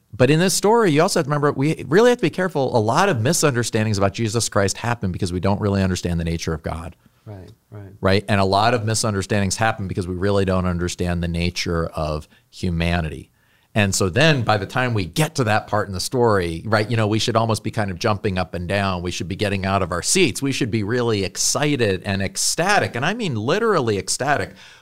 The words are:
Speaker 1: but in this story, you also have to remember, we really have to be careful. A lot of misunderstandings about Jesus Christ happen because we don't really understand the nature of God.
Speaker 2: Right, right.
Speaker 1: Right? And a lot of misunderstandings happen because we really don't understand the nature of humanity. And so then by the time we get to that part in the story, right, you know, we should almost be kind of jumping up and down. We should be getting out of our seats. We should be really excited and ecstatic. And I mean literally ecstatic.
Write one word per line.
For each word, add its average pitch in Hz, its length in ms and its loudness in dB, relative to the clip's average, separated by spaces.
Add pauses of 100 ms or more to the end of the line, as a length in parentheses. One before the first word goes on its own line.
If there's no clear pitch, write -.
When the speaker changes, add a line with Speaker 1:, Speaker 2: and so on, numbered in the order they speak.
(120)
Speaker 1:
but 127 180 4
in 156 100 4
this 185 120 2
story, 220 380 4
you 147 100 4
also 185 200 2
have 147 60 0
to 139 40 -4
remember, 147 220 0
we 147 340 -2
really 208 240 6
have 240 80 2
to - 40 -14
be 165 80 2
careful. 160 460 0
A 117 40 4
lot 131 280 2
of 147 120 0
misunderstandings 117 800 2
about 98 160 2
Jesus 113 340 -2
Christ 98 280 0
happen 117 360 -2
because 87 200 -4
we 90 60 -2
don't 95 220 0
really 98 240 2
understand 87 340 0
the 85 60 -2
nature 82 280 -2
of 78 120 -6
God. 82 320 -8 (280)
Speaker 2:
Right, 104 280 -16 (180)
right. 101 300 -16
Speaker 1:
Right? 98 280 2
And 104 120 2
a 98 40 4
lot 101 300 4
of 107 100 0
misunderstandings 104 680 0
happen 110 320 -2
because 92 220 -4
we 92 80 -4
really 98 280 2
don't 92 220 0
understand 87 560 -2
the 85 60 -2
nature 85 580 -2
of 78 400 -4 (240)
humanity. 85 800 -2 (420)
And 101 220 2
so 98 140 2
then 139 340 2
by 110 140 2
the 95 100 -4
time 127 280 -2
we 101 100 0
get 147 320 -2
to 135 80 0
that 107 240 0
part 104 180 -2
in 98 80 -8
the 87 60 -4
story, 98 640 0
right, 110 240 0
you 120 60 0
know, 110 100 2
we 107 140 2
should 110 160 0
almost 113 260 0
be 104 80 -6
kind 101 220 -4
of 82 80 -8
jumping 104 360 -2
up 92 160 -4
and 87 160 -6
down. 98 320 0
We 87 120 -4
should 87 160 -6
be 90 80 -6
getting 98 280 -2
out 95 160 2
of 87 120 -2
our 87 100 -4
seats. 175 400 2
We 139 80 0
should 127 220 -2
be 113 100 0
really 113 400 0
excited 117 800 0
and 98 180 -4
ecstatic. 165 760 0
And 123 100 -2
I 190 80 -2
mean 196 220 -4
literally 143 600 0
ecstatic. 107 580 -2 (280)